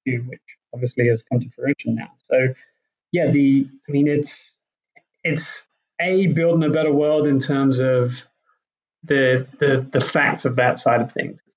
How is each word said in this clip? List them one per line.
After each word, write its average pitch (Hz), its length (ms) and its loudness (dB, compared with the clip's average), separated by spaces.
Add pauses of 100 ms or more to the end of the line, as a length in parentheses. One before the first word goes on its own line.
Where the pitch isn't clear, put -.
too, 123 220 -4
which - 120 -18 (340)
obviously 123 340 -2
has 110 140 0
come 120 180 -2
to 120 100 -6
fruition 127 440 -4
now. - 160 -8 (200)
So 131 180 2 (600)
yeah, 160 200 0
the, 139 360 4 (220)
I 147 40 -10
mean, 143 140 2
it's, 147 480 -4 (680)
it's - 440 -4 (320)
a 185 280 0
building 165 420 2
a - 20 2
better 156 220 0
world 151 340 2
in 139 120 2
terms 135 420 0
of 123 480 0 (760)
the, 131 420 2 (140)
the, 135 300 0
the 127 100 0
facts - 440 0
of 123 120 -4
that 123 220 2
side 120 220 2
of 110 120 -6
things. - 340 -8
It's - 100 -20